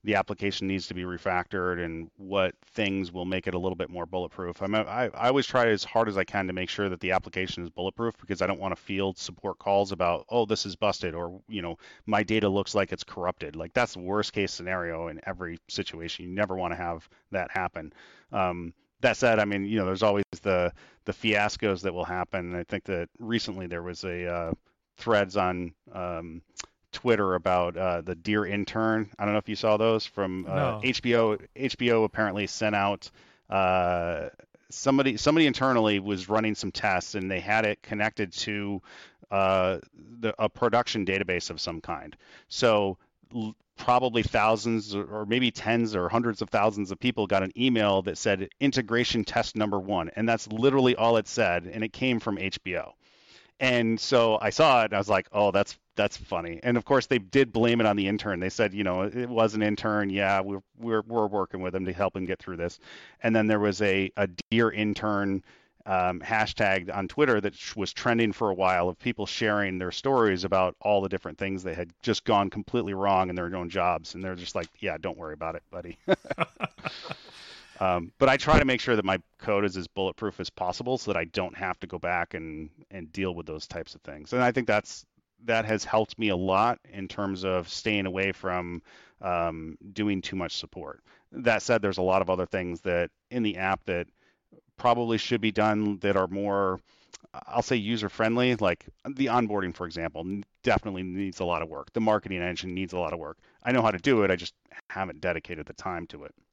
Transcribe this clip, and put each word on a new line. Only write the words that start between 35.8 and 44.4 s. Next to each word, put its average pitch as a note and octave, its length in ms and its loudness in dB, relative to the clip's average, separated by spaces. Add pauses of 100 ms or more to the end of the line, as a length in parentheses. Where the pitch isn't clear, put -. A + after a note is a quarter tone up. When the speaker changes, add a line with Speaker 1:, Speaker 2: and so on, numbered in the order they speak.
Speaker 1:
was F#2+ 280 -2
running A2 280 2
some G2 160 -6
tests, F#2 440 -2
and F#2+ 140 -4
they F#2 100 -2
had G#2+ 260 0
it G#2 180 -2
connected G#2+ 500 -4
to, G2+ 480 -6 (500)
uh, F#2+ 460 4 (420)
the, A2+ 200 -2
a G#2+ 100 2
production A#2 560 2
database F#2 440 0
of E2 120 -8
some E2 180 -6
kind. D2+ 380 -10 (300)
So G#2 500 2 (360)
l-, A2 220 -6 (220)
probably B2 460 2
thousands A2 680 2